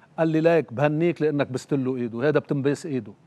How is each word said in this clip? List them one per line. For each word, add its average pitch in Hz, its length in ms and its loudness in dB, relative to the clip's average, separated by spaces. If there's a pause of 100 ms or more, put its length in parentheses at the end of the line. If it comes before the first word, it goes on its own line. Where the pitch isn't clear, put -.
(200)
قال 165 80 2
لي: 160 140 2
"ليك 165 320 2
بهنيك 151 480 0
لأنك 143 260 0
بستله 131 480 -2
إيده، 120 340 -2
هذا 147 100 4
بتنبس 143 460 -2
إيده". 120 280 -6 (140)